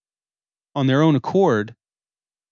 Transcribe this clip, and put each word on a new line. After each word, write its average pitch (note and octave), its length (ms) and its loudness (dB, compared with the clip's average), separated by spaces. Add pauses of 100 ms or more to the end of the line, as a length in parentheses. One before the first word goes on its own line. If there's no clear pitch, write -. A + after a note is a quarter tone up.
(760)
on C3+ 100 -2
their C3+ 160 2
own D#3+ 140 2
accord, A#2+ 580 0 (760)